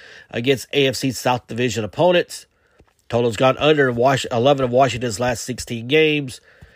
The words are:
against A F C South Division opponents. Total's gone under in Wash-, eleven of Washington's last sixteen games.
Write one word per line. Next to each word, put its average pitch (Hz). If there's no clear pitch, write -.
against 120
A 139
F 131
C 135
South 123
Division 117
opponents. 170
Total's 117
gone 131
under 143
in 120
Wash-, 127
eleven 135
of 123
Washington's 120
last 123
sixteen 120
games. 147